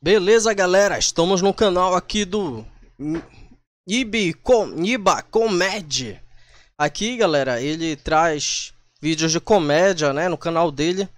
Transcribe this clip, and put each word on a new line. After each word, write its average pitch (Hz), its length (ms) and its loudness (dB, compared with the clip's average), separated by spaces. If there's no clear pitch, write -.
Beleza, 208 520 4
galera? 190 440 2
Estamos 175 440 0
no 196 120 2
canal 185 400 2
aqui 208 300 -2
do 175 420 -6
N-, 151 240 -6
Nibi 208 460 -2
Com-, 220 340 2
Niba 185 560 0
Comédia. 180 1000 -2
Aqui, 202 400 -4
galera, 139 440 0
ele 160 360 -4
traz 156 760 -2
vídeos 160 300 0
de 170 80 0
comédia, 160 760 2
né, 160 160 0
no 165 80 -4
canal 165 340 0
dele. 175 360 -2